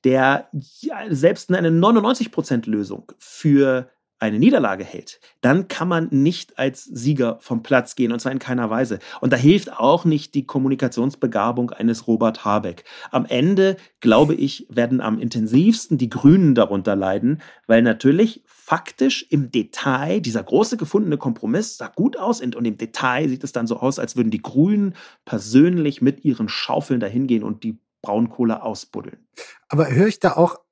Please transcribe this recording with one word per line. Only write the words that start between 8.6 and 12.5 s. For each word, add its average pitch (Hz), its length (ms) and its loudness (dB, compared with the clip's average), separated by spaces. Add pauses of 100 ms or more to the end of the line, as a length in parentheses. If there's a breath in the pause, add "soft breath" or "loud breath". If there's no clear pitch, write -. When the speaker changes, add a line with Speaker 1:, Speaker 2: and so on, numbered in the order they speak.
Speaker 1:
Weise. 113 300 -4 (220 loud breath)
Und 151 120 0
da 127 40 2
hilft 151 360 4
auch 143 320 2
nicht 156 300 -2
die 135 100 -2
Kommunikationsbegabung 123 1300 -2
eines 113 380 -2
Robert 113 360 0
Habeck. 104 380 -2 (300 loud breath)